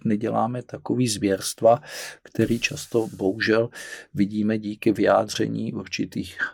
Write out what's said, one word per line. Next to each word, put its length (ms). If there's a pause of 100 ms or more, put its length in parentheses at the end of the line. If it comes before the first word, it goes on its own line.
neděláme 580
takový 440
zvěrstva, 720 (420)
který 360
často 480 (100)
bohužel 520 (440)
vidíme 440
díky 340
vyjádření 840
určitých 640 (160)